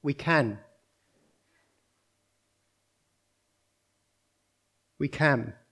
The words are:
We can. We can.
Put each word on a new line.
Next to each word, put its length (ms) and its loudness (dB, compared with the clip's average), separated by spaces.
We 120 -2
can. 460 0
We 100 -2
can. 440 0